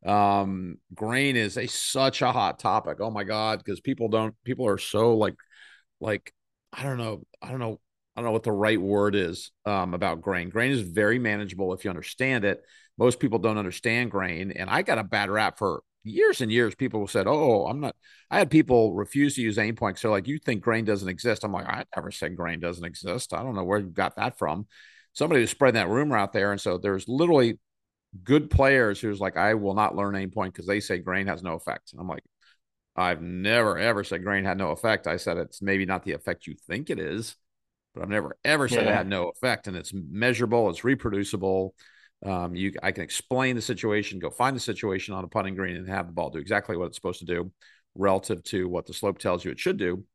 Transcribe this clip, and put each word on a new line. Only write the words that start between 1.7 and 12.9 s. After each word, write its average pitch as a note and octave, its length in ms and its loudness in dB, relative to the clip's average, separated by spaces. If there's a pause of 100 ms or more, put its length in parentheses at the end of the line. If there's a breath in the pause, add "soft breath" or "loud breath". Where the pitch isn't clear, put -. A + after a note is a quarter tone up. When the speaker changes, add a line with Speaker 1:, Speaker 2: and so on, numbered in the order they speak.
Speaker 1:
a B2 120 4
hot G#2 260 0
topic. G2 400 0
Oh A2 120 -2
my G#2 120 -4
God. G#2+ 420 -2
'Cause G2+ 140 -6
people A#2 300 -2
don't, A2 340 2
people B2+ 240 -2
are G2 100 4
so A2+ 380 4
like, G#2+ 200 2 (680 loud breath)
like, G#2+ 320 -6 (400)
I - 100 -12
don't C3+ 140 -4
know. A2 260 -8 (180)
I - 80 -14
don't C3 100 -6
know. A2 200 -6 (360)
I A#2+ 60 -6
don't A#2+ 40 -2
know A2+ 80 2
what A2+ 100 2
the A#2 80 0
right G#2+ 280 4
word G2+ 360 4
is, F#2 360 -2 (140)
um, F#2 280 0
about F2 280 -2
grain. F2+ 280 -2
Grain A#2+ 220 0
is C3 100 0
very G#2 360 2
manageable G2+ 560 -2
if F#2 100 -8
you G#2+ 60 -2
understand A2+ 560 -2
it. G2 160 2 (360 soft breath)